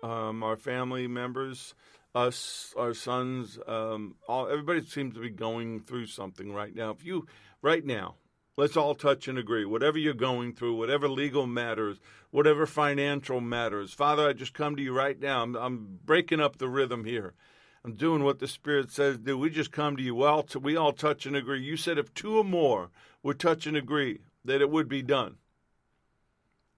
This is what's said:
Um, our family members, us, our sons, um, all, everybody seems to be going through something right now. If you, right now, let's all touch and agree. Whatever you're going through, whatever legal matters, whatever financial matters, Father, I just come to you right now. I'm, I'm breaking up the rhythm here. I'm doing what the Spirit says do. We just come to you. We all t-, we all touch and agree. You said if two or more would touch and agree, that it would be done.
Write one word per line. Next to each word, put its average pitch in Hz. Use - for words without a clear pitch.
Um, 113
our 110
family 127
members, 123
us, -
our 120
sons, 123
um, 110
all, 123
everybody 151
seems 135
to 117
be 117
going 113
through 120
something 98
right 104
now. 110
If 98
you, 175
right 160
now, 104
let's 147
all 147
touch 139
and 131
agree. 113
Whatever 143
you're 151
going 120
through, 120
whatever 139
legal 135
matters, 113
whatever 147
financial 143
matters, 117
Father, 147
I 139
just 120
come 147
to 139
you 131
right 131
now. 131
I'm, 120
I'm 113
breaking 165
up 143
the 131
rhythm 123
here. 107
I'm 117
doing 151
what 139
the 139
Spirit 139
says 143
do. 131
We 147
just 156
come 147
to 131
you. 127
We 131
all 151
t-, -
we 143
all 151
touch 151
and 139
agree. 135
You 143
said 160
if -
two 214
or 220
more 139
would 139
touch 160
and 151
agree, 139
that 135
it 143
would 151
be 135
done. 127